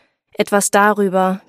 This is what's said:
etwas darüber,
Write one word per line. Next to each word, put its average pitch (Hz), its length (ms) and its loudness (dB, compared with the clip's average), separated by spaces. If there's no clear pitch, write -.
etwas 202 380 -2
darüber, 196 800 0